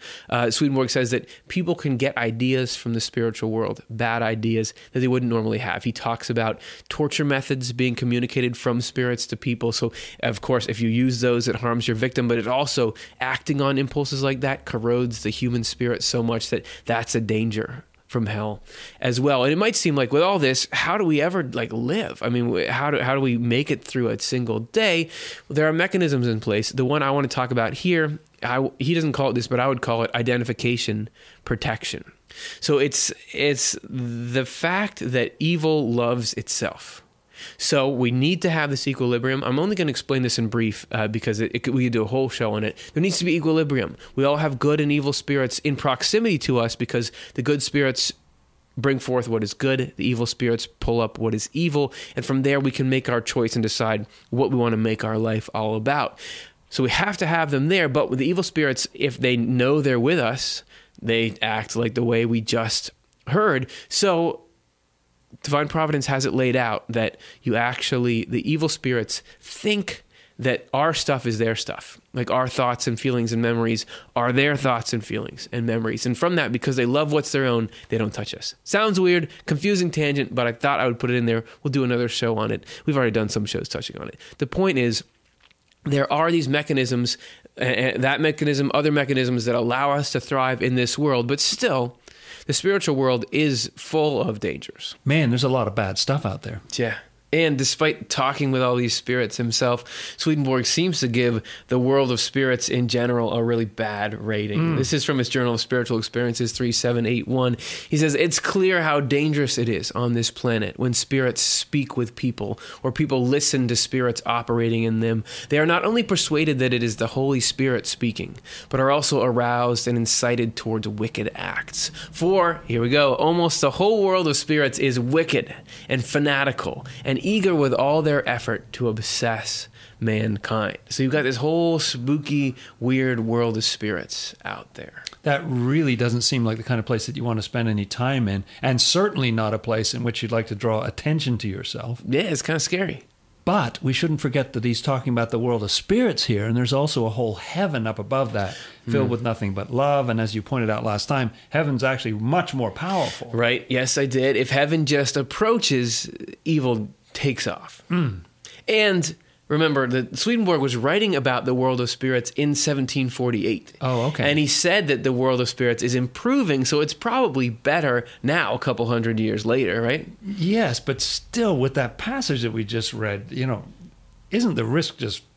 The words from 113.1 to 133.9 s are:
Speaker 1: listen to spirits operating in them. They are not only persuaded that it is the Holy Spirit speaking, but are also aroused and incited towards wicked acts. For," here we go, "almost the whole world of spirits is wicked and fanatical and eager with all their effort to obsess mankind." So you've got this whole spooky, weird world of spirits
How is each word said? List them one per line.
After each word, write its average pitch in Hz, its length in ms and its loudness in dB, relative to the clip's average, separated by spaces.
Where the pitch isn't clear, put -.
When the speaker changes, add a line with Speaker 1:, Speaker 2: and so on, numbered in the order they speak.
Speaker 1:
listen 135 420 2
to 117 80 0
spirits 123 480 0
operating 117 600 0
in 113 160 0
them. 113 220 0
They 147 80 2
are 156 80 4
not 170 180 2
only 226 180 2
persuaded 151 580 0
that 127 120 2
it 120 100 0
is 113 140 -2
the 113 120 -2
Holy 135 320 0
Spirit 127 460 0
speaking, - 520 -4
but 131 100 0
are 135 100 4
also 143 300 2
aroused 120 640 2
and 120 120 0
incited 120 580 0
towards 110 320 -4
wicked 107 460 -4
acts. - 560 -6
For," 170 540 2
here 117 160 -2
we 120 80 2
go, 139 280 4
"almost 170 440 2
the 139 120 2
whole 208 300 4
world 185 260 4
of 139 100 2
spirits 147 400 2
is 127 200 2
wicked 143 560 0
and 127 120 0
fanatical 139 840 0
and 131 160 0
eager 190 320 2
with 143 220 4
all 143 260 4
their 147 280 2
effort 117 440 -4
to 120 140 -2
obsess 110 800 -2
mankind." 110 800 -2
So - 140 -2
you've 131 80 2
got 151 140 0
this 127 140 0
whole 165 420 2
spooky, 139 760 0
weird 127 400 0
world 113 380 0
of 110 80 -2
spirits - 800 -4